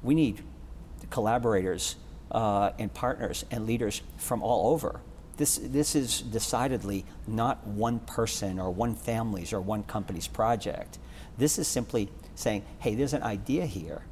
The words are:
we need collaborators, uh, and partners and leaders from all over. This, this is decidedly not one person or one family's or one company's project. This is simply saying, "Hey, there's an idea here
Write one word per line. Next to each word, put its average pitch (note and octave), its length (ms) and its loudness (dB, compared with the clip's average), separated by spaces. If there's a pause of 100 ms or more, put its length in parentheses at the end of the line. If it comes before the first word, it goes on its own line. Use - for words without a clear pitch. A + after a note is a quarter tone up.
we C#3 140 6
need B2+ 260 4 (680)
collaborators, G#2+ 840 4 (360)
uh, G2+ 480 4
and A2 140 -2
partners A#2+ 580 -2
and A2 160 -2
leaders A#2 360 0 (140)
from A2 260 0
all A2 300 6
over. - 280 0 (380)
This, D3 180 4
this C#3+ 380 0
is B2+ 260 2
decidedly A2+ 840 0 (220)
not A2+ 400 0
one A2 340 0
person G2+ 580 -2
or F#2 120 0
one G#2+ 240 0
family's A2+ 580 -2
or G2+ 80 0
one G#2 240 0
company's F#2+ 440 -4
project. - 720 0 (400)
This D3 200 4
is E3 100 0
simply A#2 420 0 (240)
saying, G#2 300 0 (160)
"Hey, G#2+ 140 2
there's C3+ 200 2
an - 80 0
idea A2+ 420 0
here D#2+ 480 -6